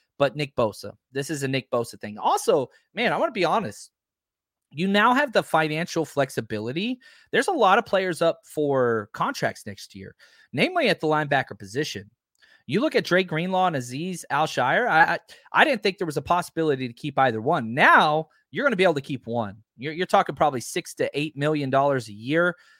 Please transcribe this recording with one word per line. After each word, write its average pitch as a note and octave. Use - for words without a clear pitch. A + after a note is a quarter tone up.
But C#3
Nick D3
Bosa, G#2
this C#3
is C#3+
a C3+
Nick C3
Bosa A#2
thing. G#2
Also, G3
man, G3+
I D3+
want D4+
to A3
be E3+
honest. E3
You D#3+
now G#3
have C#4
the F#3+
financial D#3+
flexibility. C3+
There's -
a G4
lot G#3
of A#3+
players F#3
up E3
for B2+
contracts E3
next -
year, G2
namely D4
at E3+
the D#3+
linebacker C#3+
position. G#2
You D#3+
look D4+
at G3+
Drake F#3
Greenlaw F3+
and E3+
Azeez C#3+
Al-Shaair. D3
I, E3
I, -
I F#3+
didn't C4+
think G3
there F#3+
was D3
a D3
possibility D#3
to A#2
keep C#3
either A#2
one. A2+
Now D#3+
you're F3+
gonna B3+
be F#3
able F3
to D3
keep C3+
one. A2
You're, C#3+
you're F3
talking F3+
probably C#3
six -
to C#3
eight D3
million C#3+
dollars C3+
a A2
year. D#3+